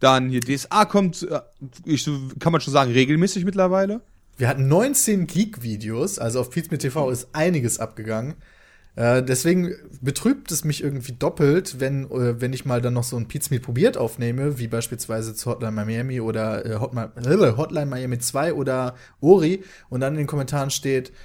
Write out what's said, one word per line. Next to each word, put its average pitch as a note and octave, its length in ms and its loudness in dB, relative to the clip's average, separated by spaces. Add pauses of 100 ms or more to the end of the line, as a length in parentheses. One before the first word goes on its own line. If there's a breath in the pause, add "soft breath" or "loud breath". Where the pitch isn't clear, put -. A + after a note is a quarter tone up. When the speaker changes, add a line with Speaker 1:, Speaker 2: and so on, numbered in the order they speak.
Speaker 1:
Dann C3 300 4
hier B2+ 100 0
D B2+ 140 -2
S - 160 -6
A G#3+ 160 4
kommt, G3 440 2
äh, D3 100 -2 (440)
ich, D3+ 260 0 (280)
kann E3 140 2
man D#3+ 80 4
schon C#3 120 -4
sagen, C3+ 180 4
regelmäßig D#3 540 4
mittlerweile. G3 560 0 (380)
Speaker 2:
Wir B2 100 2
hatten C3+ 200 2
neunzehn G3+ 580 4
Geek-Videos, A#2+ 920 -4
also A#2+ 220 -2
auf B2 80 -2
Pizmeet D#3+ 320 -4
T C#3+ 80 -2
V C3+ 220 0
ist A#2+ 240 -6
einiges D#3 460 0
abgegangen. A2+ 560 -6 (600 soft breath)
Äh, A#2+ 260 4
deswegen E3 500 2 (280)
betrübt G#3+ 500 0
es D#3+ 140 -4
mich D3+ 180 -2
irgendwie C#3 300 -6
doppelt, C#3 680 0
wenn, C3+ 300 -2
äh, A#2+ 300 -2
wenn B2+ 120 -2
ich C3 120 -8
mal B2 180 0
dann B2 120 0
noch A#2+ 100 0
so B2+ 120 -6
ein A2+ 120 -4
Pizmeet C#3 340 -4
probiert D#3 340 2
aufnehme, B2 600 -2
wie A#2+ 100 -4
beispielsweise A2+ 680 -6
zu A#2+ 160 -6
Hotline A#2 220 -4
Miami A2+ 480 -4
oder, A2 460 -4
äh, A2 140 -4
Hotma-, A#2+ 360 -6
äh, B2+ 400 4
Hotline D3+ 300 -2
Miami B2+ 320 -4
zwei D3 340 0
oder B2+ 440 -2 (240 loud breath)
Ori F3+ 420 6 (280 loud breath)
und B2+ 100 -4
dann C#3 140 0
in D#3 40 -4
den D3 80 -2
Kommentaren C#3 440 -2
steht, C3 420 -2 (120 soft breath)